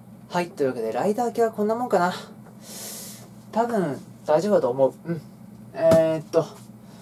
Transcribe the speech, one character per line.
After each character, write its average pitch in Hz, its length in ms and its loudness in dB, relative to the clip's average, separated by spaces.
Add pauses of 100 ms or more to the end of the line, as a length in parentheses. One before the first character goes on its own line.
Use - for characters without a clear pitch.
(280)
は 175 140 -2
い、 170 80 -6
と - 140 -4
い - 20 2
う 131 40 2
わ 120 60 -4
け 120 60 -6
で、 110 100 -4
ラ 143 160 -2
イ 208 80 0
ダ 240 140 -2
ー - 20 -6
系 233 120 0
は 220 80 2
こ 208 120 -4
ん 208 60 0
な 220 60 -2
も 247 100 -4
ん 240 40 -4
か 202 100 4
な。 180 140 0 (1400)
多 233 120 2
分、 185 320 -2 (280)
大 156 160 2
丈 208 100 0
夫 196 40 4
だ 165 60 4
と 123 100 0
思 135 180 4
う。 131 40 -10 (120)
う 165 80 -4
ん。 156 80 -8 (520)
え 160 480 4
ー - 0 -
っ - 80 -16
と、 160 160 2 (560)